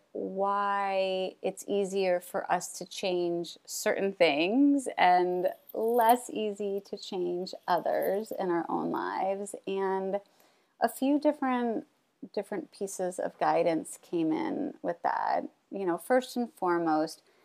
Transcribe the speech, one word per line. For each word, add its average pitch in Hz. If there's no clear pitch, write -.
why 190
it's -
easier 190
for -
us 175
to 180
change 175
certain -
things 208
and 180
less 233
easy 202
to 208
change 180
others 180
in 185
our 170
own 165
lives. 190
And 190
a 233
few 277
different, 254
different -
pieces 190
of -
guidance 165
came 160
in 95
with 175
that. -
You 196
know, 170
first 254
and 240
foremost, 165